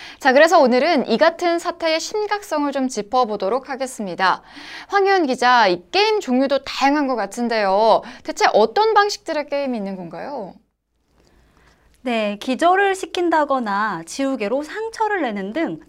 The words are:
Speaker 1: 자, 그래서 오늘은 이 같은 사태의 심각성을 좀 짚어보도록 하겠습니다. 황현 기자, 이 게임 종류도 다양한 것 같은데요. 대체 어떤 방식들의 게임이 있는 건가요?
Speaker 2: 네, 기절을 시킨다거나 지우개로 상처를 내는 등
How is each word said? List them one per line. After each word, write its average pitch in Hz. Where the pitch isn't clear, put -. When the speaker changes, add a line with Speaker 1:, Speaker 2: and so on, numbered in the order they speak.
Speaker 1:
자, 262
그래서 320
오늘은 269
이 226
같은 339
사태의 330
심각성을 403
좀 269
짚어보도록 214
하겠습니다. 208
황현 392
기자, 247
이 180
게임 427
종류도 269
다양한 277
것 254
같은데요. 214
대체 359
어떤 226
방식들의 330
게임이 277
있는 196
건가요? 185
Speaker 2:
네, 220
기절을 370
시킨다거나 269
지우개로 269
상처를 415
내는 202
등 220